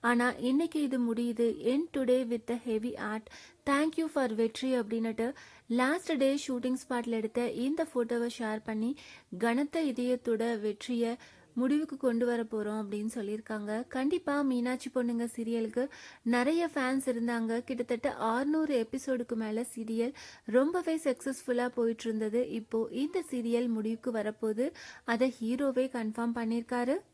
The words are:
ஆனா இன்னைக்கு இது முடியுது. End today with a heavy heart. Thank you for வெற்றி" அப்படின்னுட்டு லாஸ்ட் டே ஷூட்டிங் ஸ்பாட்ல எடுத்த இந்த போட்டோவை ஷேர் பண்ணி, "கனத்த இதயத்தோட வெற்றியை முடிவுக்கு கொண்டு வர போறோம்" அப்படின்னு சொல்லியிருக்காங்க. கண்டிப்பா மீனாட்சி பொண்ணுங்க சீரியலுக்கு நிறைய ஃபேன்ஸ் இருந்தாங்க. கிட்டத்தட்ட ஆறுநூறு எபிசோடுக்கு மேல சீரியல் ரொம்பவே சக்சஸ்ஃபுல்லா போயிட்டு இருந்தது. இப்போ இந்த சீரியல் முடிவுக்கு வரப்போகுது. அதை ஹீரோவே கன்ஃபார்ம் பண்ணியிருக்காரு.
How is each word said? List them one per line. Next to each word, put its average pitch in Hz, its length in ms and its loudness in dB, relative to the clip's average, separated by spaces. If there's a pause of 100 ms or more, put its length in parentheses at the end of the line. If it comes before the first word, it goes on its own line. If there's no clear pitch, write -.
ஆனா 240 380 2
இன்னைக்கு 302 440 2
இது 240 320 2
முடியுது. 233 400 2 (100)
End 269 200 4 (120)
today 254 280 4
with 233 260 -2
a 233 160 -2
heavy 226 280 -2
heart. 214 300 -6 (420)
Thank 285 300 4
you 320 100 0
for 262 280 0
வெற்றி" 226 440 2
அப்படின்னுட்டு 226 560 -2 (340)
லாஸ்ட் 277 480 2
டே 269 220 4 (100)
ஷூட்டிங் 254 280 0 (120)
ஸ்பாட்ல 240 180 -2
எடுத்த 226 440 0
இந்த 311 440 0
போட்டோவை 240 340 0 (100)
ஷேர் 220 260 -2
பண்ணி, 226 320 -2 (420)
"கனத்த 262 440 2
இதயத்தோட 233 760 0
வெற்றியை 226 560 -2 (380)
முடிவுக்கு 285 420 0
கொண்டு 240 300 2
வர 240 160 2
போறோம்" 214 400 -4
அப்படின்னு 208 320 -4
சொல்லியிருக்காங்க. 214 760 -4
கண்டிப்பா 285 540 0
மீனாட்சி 254 520 -2
பொண்ணுங்க 240 420 0
சீரியலுக்கு 233 520 -2 (340)
நிறைய 285 520 2
ஃபேன்ஸ் 262 300 0
இருந்தாங்க. 233 560 0
கிட்டத்தட்ட 247 540 -2
ஆறுநூறு 277 720 2
எபிசோடுக்கு 254 480 -2
மேல 220 400 -2
சீரியல் 226 380 -2 (320)
ரொம்பவே 320 520 4
சக்சஸ்ஃபுல்லா 254 720 -2
போயிட்டு 233 360 0
இருந்தது. 220 460 0
இப்போ 226 400 -2
இந்த 320 400 -2
சீரியல் 240 380 2
முடிவுக்கு 226 440 0
வரப்போகுது. 220 600 0 (320)
அதை 247 380 2
ஹீரோவே 254 480 2
கன்ஃபார்ம் 233 440 -2
பண்ணியிருக்காரு. 240 640 0 (160)